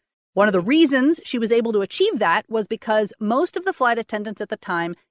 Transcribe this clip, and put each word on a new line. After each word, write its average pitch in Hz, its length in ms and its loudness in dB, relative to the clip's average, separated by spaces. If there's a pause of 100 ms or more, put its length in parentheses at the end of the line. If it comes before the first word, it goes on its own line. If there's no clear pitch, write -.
(320)
One 202 160 4
of 202 40 0
the 185 80 2
reasons 277 640 2
she 254 160 -6
was 220 120 0
able 233 200 0
to 202 100 2
achieve 370 380 0
that 185 280 2
was 220 200 -4
because 214 520 -2
most 247 360 0
of 359 100 -8
the 370 60 0
flight 233 260 0
attendants 214 420 -8
at 208 80 -8
the 214 80 -8
time 175 380 -4 (160)